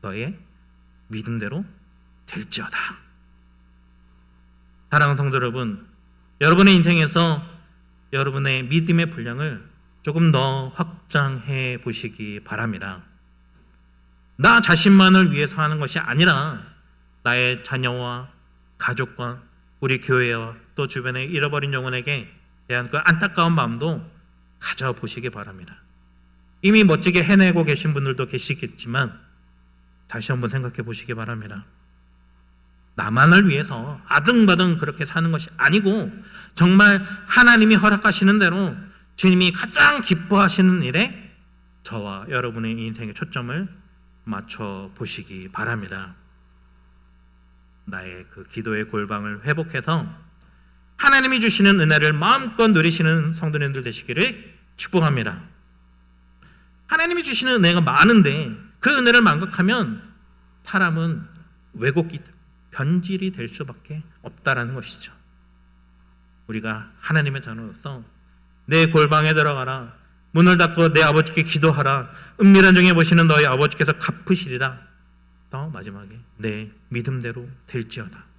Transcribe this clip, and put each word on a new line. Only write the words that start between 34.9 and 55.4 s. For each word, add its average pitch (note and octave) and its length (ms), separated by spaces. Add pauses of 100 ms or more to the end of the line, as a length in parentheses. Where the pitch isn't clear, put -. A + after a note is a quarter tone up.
사는 E3 260
것이 D#3 260
아니고 G3 540 (440)
정말 G3 480 (220)
하나님이 A3+ 500
허락하시는 G3+ 640
대로 F#3 360 (400)
주님이 F3+ 360
가장 C#4+ 500
기뻐하시는 F#3 840
일에 D#3 480 (520)
저와 G2+ 460
여러분의 A#2 440
인생의 A2+ 400
초점을 C#3 540 (580)
맞춰 G2 720
보시기 F#2+ 560
바랍니다. F#2+ 600 (1700)
나의 F#2 460
그 F#2+ 140
기도의 G#2+ 400
골방을 G#2 580
회복해서 D#3 640 (880)
하나님이 C4 440
주시는 G3+ 400
은혜를 D3+ 320
마음껏 A3+ 560
누리시는 D#3+ 640
성도님들 C#3+ 500
되시기를 D3 680 (240)
축복합니다. B2+ 640 (1500)